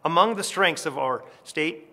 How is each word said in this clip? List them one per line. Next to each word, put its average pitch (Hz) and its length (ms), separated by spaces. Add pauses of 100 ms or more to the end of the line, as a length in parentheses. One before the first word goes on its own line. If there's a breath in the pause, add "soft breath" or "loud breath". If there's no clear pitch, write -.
Among 180 300
the 196 80
strengths 185 420
of 147 100
our 131 280 (200 loud breath)
state - 500